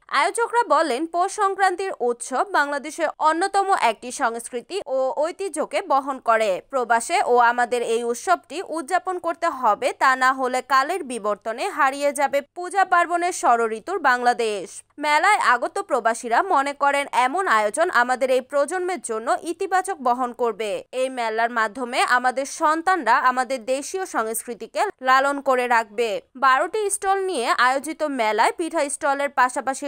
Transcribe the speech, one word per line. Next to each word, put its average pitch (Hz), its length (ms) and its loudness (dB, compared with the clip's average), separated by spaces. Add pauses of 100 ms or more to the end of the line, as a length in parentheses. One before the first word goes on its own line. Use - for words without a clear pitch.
(180)
আয়োজকরা 453 440 0 (120)
বলেন, 330 280 2 (120)
পৌষ 359 260 0
সংক্রান্তির 381 520 0 (160)
উৎসব 254 360 -2 (140)
বাংলাদেশের 285 500 -2 (200)
অন্যতম 381 400 0 (220)
একটি 233 180 -8 (120)
সংস্কৃতি 233 560 -6 (200)
ও - 20 0 (260)
ঐতিহ্যকে 320 540 -4 (140)
বহন 269 240 0 (120)
করে। 220 220 4 (220)
প্রবাসে 240 460 0 (140)
ও - 20 6 (180)
আমাদের 240 280 0 (140)
এই 233 160 0
উৎসবটি 339 480 -2 (180)
উদযাপন 359 400 -4 (100)
করতে 339 220 -2 (120)
হবে, 247 280 2 (140)
তা 277 80 6 (120)
না 254 80 4 (100)
হলে 254 200 0 (120)
কালের 302 300 2 (100)
বিবর্তনে 226 520 -4 (120)
হারিয়ে 285 420 2
যাবে 277 200 0 (180)
পূজা 359 360 0
পার্বণের 349 480 2
ষড়ঋতুর 233 580 0 (100)
বাংলাদেশ। 240 580 0 (380)
মেলায় 320 360 4 (140)
আগত 247 220 -2 (120)
প্রবাসীরা 233 500 0 (160)
মনে 277 180 2 (100)
করেন, 277 220 2 (220)
এমন 349 180 -2 (140)
আয়োজন 214 280 0 (160)
আমাদের 254 340 0
এই 254 140 0
প্রজন্মের 359 580 -2
জন্য 226 200 -4 (240)
ইতিবাচক 370 440 -2 (120)
বহন 247 220 0 (120)
করবে। 214 280 -2 (300)
এই 262 80 0 (100)
মেলার 226 400 -2
মাধ্যমে 240 400 -2 (180)
আমাদের 254 300 0 (140)
সন্তানরা 320 560 2 (140)
আমাদের 254 280 -2 (140)
দেশীয় 294 320 -4 (100)
সংস্কৃতিকে 226 680 -4 (260)
লালন 269 280 4 (120)
করে 254 160 2 (100)
রাখবে। 226 340 0 (360)
বারোটি 302 360 2 (140)
স্টল 392 240 0 (120)
নিয়ে 262 180 -2 (180)
আয়োজিত 269 340 -2 (200)
মেলায় 220 380 2
পিঠা 320 240 -2 (120)
স্টলের 277 360 -2 (100)
পাশাপাশি 269 480 -2